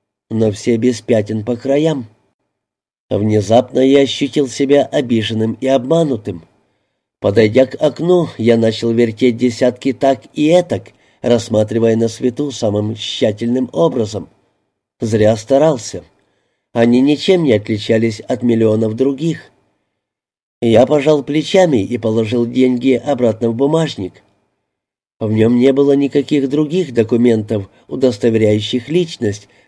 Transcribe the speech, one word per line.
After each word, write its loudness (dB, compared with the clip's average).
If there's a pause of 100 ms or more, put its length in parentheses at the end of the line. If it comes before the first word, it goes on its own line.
(300)
но 0
все 0
без 0
пятен -2
по -4
краям. -2 (1000)
Внезапно 0
я 4
ощутил -2
себя 0
обиженным -2
и -4
обманутым. -2 (760)
Подойдя 4
к -10
окну, 0
я 2
начал 0
вертеть 0
десятки -2
так -2 (100)
и -2
этак, 0 (320)
рассматривая 0
на 0
свету -4
самым -2
тщательным -4
образом. -2 (720)
Зря 2
старался. 0 (680)
Они 4
ничем 2
не 2
отличались -2
от -6
миллионов 0
других. -4 (1120)
Я 4
пожал 2
плечами 0
и -6
положил -2
деньги 0
обратно -2
в -4
бумажник. -2 (1000)
В -4
нем 2
не 4
было 2
никаких 0
других -2
документов, 0 (180)
удостоверяющих 0
личность, -4 (200)